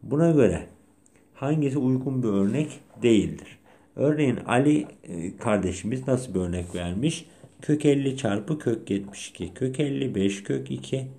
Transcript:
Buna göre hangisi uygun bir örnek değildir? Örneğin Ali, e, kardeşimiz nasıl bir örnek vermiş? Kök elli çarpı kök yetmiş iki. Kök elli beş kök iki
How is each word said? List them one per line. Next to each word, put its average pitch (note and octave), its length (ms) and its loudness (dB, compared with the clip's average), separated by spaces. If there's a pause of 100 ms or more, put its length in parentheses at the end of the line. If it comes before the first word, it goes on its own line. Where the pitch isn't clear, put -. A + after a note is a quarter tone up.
Buna D3+ 280 4
göre G#2 360 4 (640)
hangisi C#3+ 440 0
uygun B2+ 460 0
bir A2+ 40 0
örnek G#2 520 0 (220)
değildir? G2+ 580 4 (360)
Örneğin D3 500 2
Ali, D3 420 4 (160)
e, E2+ 340 -8
kardeşimiz G#2+ 720 -2
nasıl C3 260 -2
bir F#2+ 60 0
örnek F2 360 -4
vermiş? F#2 500 -4 (360)
Kök D3+ 240 0
elli C#3 320 2
çarpı G#2+ 420 -2
kök - 300 -4
yetmiş G2 400 -4
iki. F2 240 -10
Kök C3 260 -6
elli C#3 360 -2
beş G2 280 0
kök C3 280 -4
iki C3 360 -6 (120)